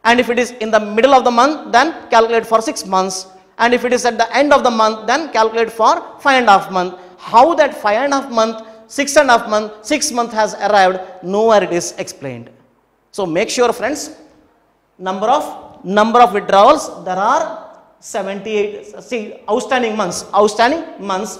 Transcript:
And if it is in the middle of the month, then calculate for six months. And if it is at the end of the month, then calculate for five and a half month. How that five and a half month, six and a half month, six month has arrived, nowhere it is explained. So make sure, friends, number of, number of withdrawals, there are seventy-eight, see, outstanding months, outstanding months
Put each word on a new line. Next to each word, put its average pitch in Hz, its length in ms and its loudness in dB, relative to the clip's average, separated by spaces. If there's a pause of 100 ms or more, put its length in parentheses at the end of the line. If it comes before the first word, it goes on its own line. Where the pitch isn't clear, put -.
And 240 160 4
if 226 100 -2
it 233 80 0
is 240 140 -2 (120)
in 220 60 -6
the 220 80 2
middle 220 400 2
of 240 60 2
the 240 160 2
month, 285 320 0
then 277 220 2 (200)
calculate 226 320 2
for 220 160 2
six 262 240 -8
months. 190 400 -2 (320)
And 240 160 2
if 240 100 -2
it 247 80 0
is 240 180 -2
at 220 120 -8
the 226 60 0 (120)
end 294 120 4
of 262 100 4
the 240 80 2
month, 220 400 -2
then 294 220 -2
calculate 226 480 0
for 247 120 4 (280)
five 269 200 2
and 233 80 2
a 202 100 8
half - 120 -4
month. 180 240 -4 (240)
How 277 360 4
that 285 280 2
five 214 220 0
and 277 100 -2
a 269 60 0
half - 100 -12
month, 226 320 -2 (240)
six 277 300 -4
and 285 120 4
a 240 80 6
half 214 140 -4
month, 214 420 -4
six 240 200 -4
month 233 200 -4
has 214 220 -2
arrived, 190 460 2 (360)
nowhere 214 280 4
it 170 160 -4
is - 180 -10
explained. 123 500 -12 (640)
So 196 160 -6
make 185 240 -2
sure, 240 220 0
friends, 254 440 -8 (800)
number 190 300 -6
of, 277 180 0 (400)
number 220 360 2
of 220 120 6
withdrawals, 202 720 2
there 180 140 -6
are 262 240 0 (560)
seventy-eight, 202 1040 -6
see, 240 180 -8 (300)
outstanding 247 440 -2
months, 190 300 -6 (100)
outstanding 233 480 2 (300)
months 208 280 -8